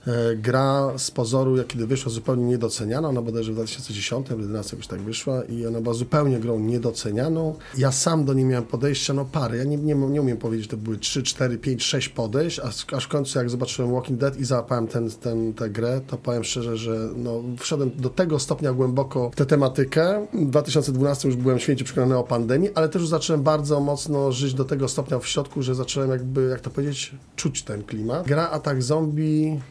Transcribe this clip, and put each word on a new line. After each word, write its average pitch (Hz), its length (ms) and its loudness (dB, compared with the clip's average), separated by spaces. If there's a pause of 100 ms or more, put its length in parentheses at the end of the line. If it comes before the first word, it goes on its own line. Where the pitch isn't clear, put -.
E, 117 300 2
gra 135 600 2
z - 140 -4
pozoru, 131 460 2
jak 123 100 2
kiedy 117 200 -4
wyszła, 127 260 0
zupełnie 123 320 0
niedoceniana. 120 640 0
Ona 123 140 0
bodajże 113 300 -2
w - 20 -4
dwa 113 100 -2
tysiące 110 300 -8
dziesiątym, 117 460 -4
jedenastym 104 380 -6
jakoś - 80 -12
tak 95 140 -8
wyszła 123 440 -4
i 117 220 -4
ona 117 140 -2
była 117 140 0
zupełnie 131 440 2
grą 113 220 0
niedocenianą. 123 920 0 (240)
Ja 131 140 4
sam 160 320 2
do 135 100 2
niej 131 100 4
miałem 123 200 2
podejścia, 135 500 0
no, 139 100 -2
parę. 131 320 -2
Ja 127 80 -2
nie, 147 120 0
nie, 151 180 0
nie 139 260 2
umiem 127 160 2
powiedzieć, 113 320 -4
to - 80 -6
były 110 220 -4
trzy, - 240 -2
cztery, 123 360 0
pięć, 127 260 -2
sześć - 240 0
podejść, 127 500 -2
a - 100 -6
s-, - 240 -8
aż 131 120 -2
w - 40 -8
końcu, 139 300 0
jak 120 120 0
zobaczyłem 123 420 -2
Walking 123 280 0
Dead 135 200 0
i 135 40 -2
załapałem 120 420 0
ten, 117 240 -2
ten, 113 440 -2
tę 113 160 -6
grę, 117 360 -2
to 131 100 -6
powiem 120 280 -2
szczerze, 117 320 -2
że, 110 400 -2
no, 120 260 -4 (160)
wszedłem 143 400 0
do 127 120 0
tego 156 280 2
stopnia 131 340 0
głęboko 127 580 0
w - 60 -14
tę 139 100 4
tematykę. 151 880 4
W 160 160 2
dwa 143 120 6
tysiące 143 300 2
dwunastym 135 380 2
już 123 100 2
byłem 127 180 4
święcie 127 260 2
przekonany 127 340 2
o 120 60 2
pandemii, 127 500 2
ale 160 140 4
też 180 120 0
już 165 80 0
zacząłem 156 340 2
bardzo 147 380 4
mocno 143 520 0
żyć 131 220 0
do 131 100 0
tego 135 240 0
stopnia 131 300 -2
w - 80 -6
środku, - 360 -2
że 127 120 0
zacząłem 131 360 -2
jakby, 131 380 0
jak 127 120 -2
to - 100 -8
powiedzieć, 139 440 -4 (220)
czuć - 260 -2
ten 104 200 -6
klimat. 113 440 -4
Gra 156 240 2
Atak 143 320 0
Zombie 156 800 2 (100)